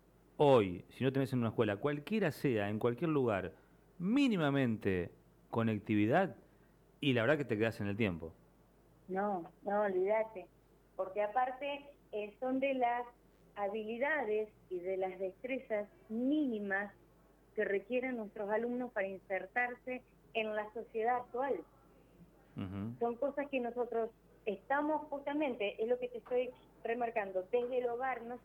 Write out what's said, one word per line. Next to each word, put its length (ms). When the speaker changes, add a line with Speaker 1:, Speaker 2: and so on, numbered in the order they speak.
Speaker 1:
hoy, 540
si 120
no 100
tenés 200
en 60
una 100
escuela, 280
cualquiera 540
sea, 380
en 100
cualquier 300
lugar, 440
mínimamente 1120
conectividad, 840
y 140
la 80
verdad 160
que 80
te 100
quedás 240
en 80
el 80
tiempo. 360
Speaker 2:
No, 420
no, 200
olvídate, 640
porque 280
aparte, 640
eh, 260
son 220
de 140
las 300
habilidades 920
y 80
de 180
las 220
destrezas 720
mínimas 840
que 100
requieren 520
nuestros 340
alumnos 420
para 160
insertarse 920
en 200
la 180
sociedad 440
actual. 380
Speaker 1:
Ujú. 440
Speaker 2:
Son 160
cosas 340
que 100
nosotros 500
estamos 640
justamente, 720
es 60
lo 100
que 100
te 100
estoy 320
remarcando, 640
desde 280
el 100
hogar 340
no 220